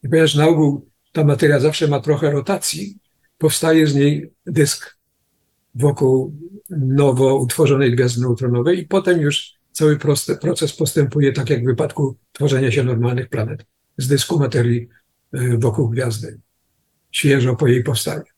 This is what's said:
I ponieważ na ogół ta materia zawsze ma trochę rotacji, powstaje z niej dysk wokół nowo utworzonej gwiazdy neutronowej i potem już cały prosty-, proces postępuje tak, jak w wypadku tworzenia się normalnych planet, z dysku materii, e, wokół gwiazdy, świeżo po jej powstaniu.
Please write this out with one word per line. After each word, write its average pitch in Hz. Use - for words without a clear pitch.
I 123
ponieważ 156
na 147
ogół 156
ta 151
materia 147
zawsze 151
ma 143
trochę 147
rotacji, 165
powstaje 160
z 143
niej 143
dysk 151
wokół 135
nowo 135
utworzonej 135
gwiazdy 120
neutronowej 123
i 160
potem 185
już 143
cały 151
prosty-, 147
proces 151
postępuje 147
tak, 131
jak 123
w -
wypadku 135
tworzenia 135
się 131
normalnych 123
planet, 117
z 127
dysku 143
materii, 120
e, 123
wokół 120
gwiazdy, 113
świeżo 131
po 147
jej 123
powstaniu. 113